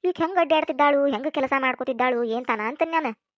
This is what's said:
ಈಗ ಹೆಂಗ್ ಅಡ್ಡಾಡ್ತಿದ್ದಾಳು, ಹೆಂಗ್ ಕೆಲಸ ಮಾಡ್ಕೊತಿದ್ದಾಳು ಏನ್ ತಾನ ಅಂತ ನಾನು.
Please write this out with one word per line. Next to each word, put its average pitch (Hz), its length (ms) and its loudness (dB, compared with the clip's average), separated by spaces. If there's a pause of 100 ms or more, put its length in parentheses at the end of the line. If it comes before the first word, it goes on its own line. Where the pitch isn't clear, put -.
ಈಗ 359 140 0
ಹೆಂಗ್ 349 200 0
ಅಡ್ಡಾಡ್ತಿದ್ದಾಳು, 294 680 2
ಹೆಂಗ್ 277 240 -2
ಕೆಲಸ 269 280 -2
ಮಾಡ್ಕೊತಿದ್ದಾಳು 254 680 0
ಏನ್ 233 200 -4
ತಾನ 220 160 -2
ಅಂತ 240 240 -4
ನಾನು. 320 560 -4